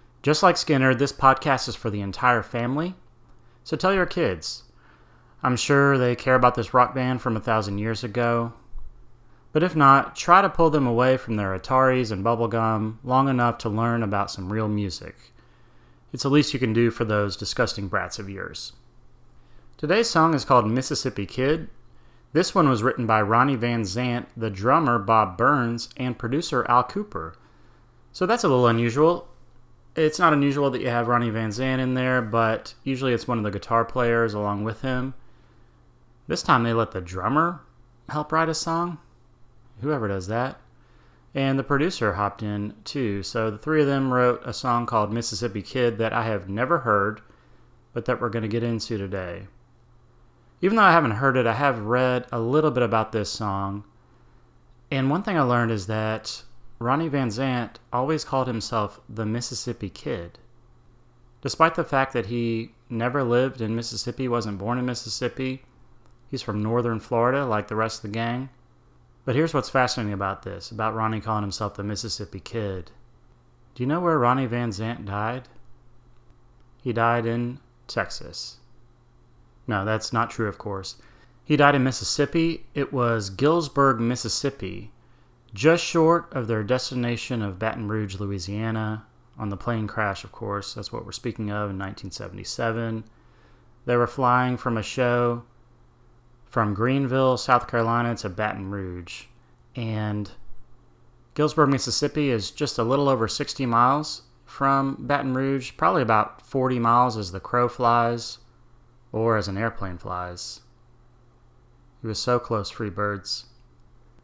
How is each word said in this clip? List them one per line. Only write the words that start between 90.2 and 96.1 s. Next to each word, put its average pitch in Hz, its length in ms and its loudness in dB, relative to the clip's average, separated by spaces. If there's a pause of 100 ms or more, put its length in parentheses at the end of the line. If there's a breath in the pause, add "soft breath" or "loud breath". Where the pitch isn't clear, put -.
of 98 80 -16
course. 101 420 -8
That's 107 200 -12
what 113 120 -10
we're - 60 -16
speaking 107 400 -6
of 104 200 -4
in 95 80 -8
nineteen 98 340 -10
seventy-seven. 113 920 -6 (800 soft breath)
They 123 100 2
were 120 100 4
flying 127 500 2
from 117 200 -2
a 107 80 -2
show 120 580 0 (1000)